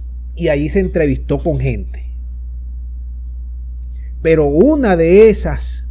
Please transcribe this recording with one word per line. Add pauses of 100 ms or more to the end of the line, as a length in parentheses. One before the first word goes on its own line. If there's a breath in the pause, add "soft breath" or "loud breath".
(360)
y
ahí
se
entrevistó
con
gente. (2000 loud breath)
Pero
una
de
esas